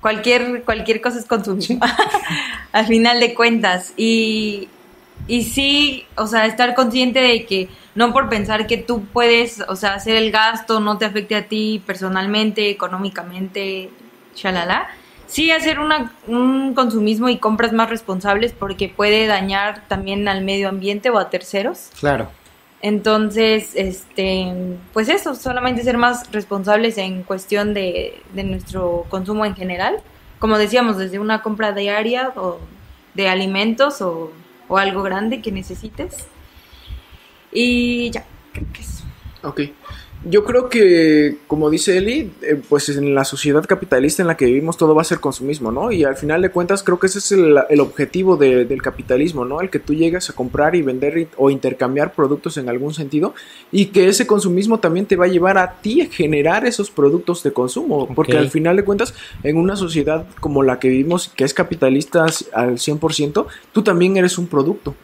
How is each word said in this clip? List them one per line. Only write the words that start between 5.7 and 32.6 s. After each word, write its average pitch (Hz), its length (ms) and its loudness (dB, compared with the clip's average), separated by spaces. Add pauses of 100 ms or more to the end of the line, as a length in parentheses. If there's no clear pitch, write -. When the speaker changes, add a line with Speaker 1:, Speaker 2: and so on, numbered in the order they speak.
Speaker 1:
o 220 100 -2
sea, 220 200 2
estar 247 280 0
consciente 254 460 2
de 240 240 2
que 190 240 -4 (260)
no 226 180 2
por 262 180 2
pensar 214 360 -2
que 233 120 0
tú 233 340 -4
puedes, 233 560 2
o 190 80 -6
sea, 196 180 -2
hacer 220 220 -2
el 220 140 2
gasto 220 500 0
no 208 160 0
te 208 80 -2
afecte 208 300 -4
a 208 140 -4
ti 214 380 -2
personalmente, 202 840 -2
económicamente, 190 1200 -8 (440)
shalala. 185 540 -2 (380)
Sí 320 240 0
hacer 311 280 2
una, 302 340 0 (140)
un 262 480 2
consumismo 220 540 2
y 240 100 2
compras 220 340 0
más 226 180 2
responsables 202 600 -2
porque 196 360 -6
puede 208 380 2
dañar 202 600 -2
también 196 420 -4
al 190 140 -4
medio 196 260 -2
ambiente 202 420 -4
o 226 80 2
a 185 120 -2
terceros. 202 600 -6 (100)
Speaker 2:
Claro. 143 300 0 (520)
Speaker 1:
Entonces, 214 920 0
este, 190 760 -4 (420)
pues 220 160 -2
eso, 330 240 -2
solamente 247 500 -4
ser 247 140 0
más 240 340 0
responsables 208 640 0
en 185 280 -6
cuestión 202 500 -2
de, 180 480 -6 (100)
de 190 100 -8
nuestro 180 680 -4
consumo 202 340 -2
en 208 100 -4
general. 185 440 -4 (400)
Como 220 180 2
decíamos, 214 400 2
desde 190 220 -6
una 214 240 -2
compra 214 300 -4
diaria 220 640 -2
o 180 220 -6 (560)